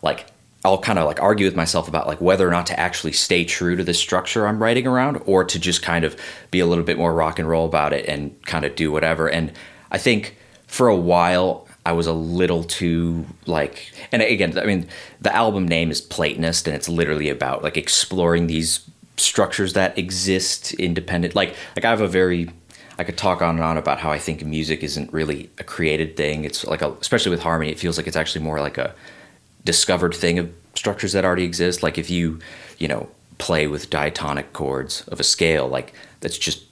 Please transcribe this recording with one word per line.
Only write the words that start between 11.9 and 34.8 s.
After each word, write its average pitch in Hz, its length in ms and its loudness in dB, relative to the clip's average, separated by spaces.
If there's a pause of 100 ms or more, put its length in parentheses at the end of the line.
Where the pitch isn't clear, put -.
was 85 160 0
a 82 60 0
little 85 500 0
too, 85 600 -2 (200)
like, 76 460 -4 (200)
and 117 120 2
again, 98 340 2
I - 80 0
mean, 92 220 0 (340)
the - 140 0
album 101 320 2
name 82 240 2
is - 100 -4
Platonist 82 680 -2
and 76 80 -2
it's 71 140 -6
literally 78 400 0
about, 67 320 -2
like, 76 160 -2
exploring 85 680 2
these 80 320 -2 (380)
structures - 560 0
that 95 240 2
exist 92 760 -2
independent. 87 640 -2
Like, 98 200 0 (200)
like, 87 100 -2
I 117 40 4
have 110 120 2
a 110 60 2
very 90 420 2 (480)
I 90 60 -6
could 85 140 -6
talk 92 240 2
on 85 140 2
and 82 80 0
on 80 140 2
about 71 220 0
how 80 120 -2
I 76 80 -2
think 78 260 -6
music 78 380 -2
isn't 73 280 -6
really 76 460 -4
a - 60 -14
created 78 520 -2
thing. 76 300 -2
It's - 200 -6
like - 160 -4
a, 76 100 0 (100)
especially 110 300 0
with 85 100 0
harmony, 80 300 0
it 78 80 -8
feels 82 180 -2
like 80 100 -6
it's 80 80 -8
actually 80 280 -2
more 78 180 -4
like 73 160 -4
a 65 160 -4 (720)
discovered 87 500 2
thing 87 240 2
of 85 120 -4 (240)
structures 101 380 -4
that 95 120 2
already 90 180 2
exist. 87 400 0
Like 80 140 0
if 82 120 -6
you, 82 300 -2 (380)
you 80 100 -4
know, 71 220 -4 (280)
play 78 300 0
with 73 220 -6
diatonic 73 640 -4
chords 67 560 -6